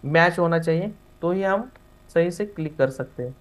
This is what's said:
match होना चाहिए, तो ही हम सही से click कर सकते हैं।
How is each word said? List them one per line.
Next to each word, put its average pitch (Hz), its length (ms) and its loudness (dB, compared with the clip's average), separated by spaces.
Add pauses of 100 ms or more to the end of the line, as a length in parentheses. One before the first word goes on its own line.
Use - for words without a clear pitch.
match 165 340 4
होना 170 200 2
चाहिए, 165 340 -2 (280)
तो 170 100 0
ही 190 120 0
हम 202 280 -2 (420)
सही 170 180 2
से 208 140 -4
click 156 320 -8
कर 135 120 4
सकते - 340 -8
हैं। 127 180 -8